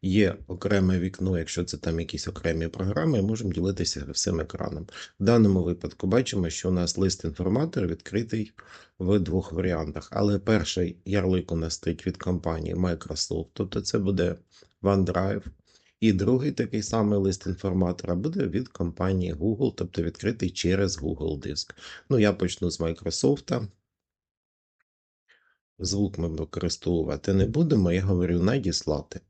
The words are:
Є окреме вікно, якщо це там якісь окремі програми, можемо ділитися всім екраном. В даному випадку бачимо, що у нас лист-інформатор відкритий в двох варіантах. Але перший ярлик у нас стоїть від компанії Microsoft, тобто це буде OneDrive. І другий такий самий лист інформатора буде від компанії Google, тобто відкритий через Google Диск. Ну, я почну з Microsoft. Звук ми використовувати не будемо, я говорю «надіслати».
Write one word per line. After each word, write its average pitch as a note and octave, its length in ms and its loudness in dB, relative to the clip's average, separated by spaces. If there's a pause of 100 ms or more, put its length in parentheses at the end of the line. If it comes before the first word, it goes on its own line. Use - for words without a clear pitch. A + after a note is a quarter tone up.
Є F#2+ 340 4 (100)
окреме F#2 520 2
вікно, F#2 400 0
якщо E2 260 -4
це E2 120 -8
там E2 240 -2
якісь E2 280 -6
окремі E2 400 -2
програми, A2 540 0
можемо G#2+ 300 0
ділитися F2 580 -2
всім E2 300 -2
екраном. D2+ 460 -6 (340)
В G2 40 0
даному G#2 380 6
випадку F2 440 -4
бачимо, F#2+ 440 2
що - 180 -4
у F#2 40 2
нас F2 260 0
лист-інформатор F#2+ 880 -2
відкритий G#2+ 680 -4 (460)
в F#2+ 200 4
двох F2 340 0
варіантах. D#2+ 600 -2
Але G2+ 260 2
перший F#2+ 680 0
ярлик F#2 480 0
у E2 40 -2
нас D#2+ 180 -2
стоїть - 320 -4
від F#2 100 -4
компанії E2 580 -2
Microsoft, E2+ 760 -2
тобто G2+ 280 -4
це G#2 180 0
буде F#2 380 2 (460)
OneDrive. G2 600 2 (580)
І A2 120 6
другий B2 400 2
такий A2+ 300 -2
самий G#2 360 2
лист F#2+ 280 0
інформатора F2+ 680 0
буде C#3+ 320 -2
від G#2 220 -2
компанії F2+ 680 -2
Google, G#2 420 0
тобто - 260 -4
відкритий F#2 480 -2
через F#2+ 520 0
Google D#2+ 360 -4
Диск. - 380 -10 (320)
Ну, C3+ 100 4
я G#2 140 6
почну F2+ 380 -2
з - 100 -6
Microsoft. F2 880 -2 (2000)
Звук G2 400 -2
ми E2+ 100 -2
використовувати D#2+ 1040 -2
не G2 120 4
будемо, A#2 460 4
я F#2+ 100 2
говорю F2+ 380 2
«надіслати». F2+ 880 0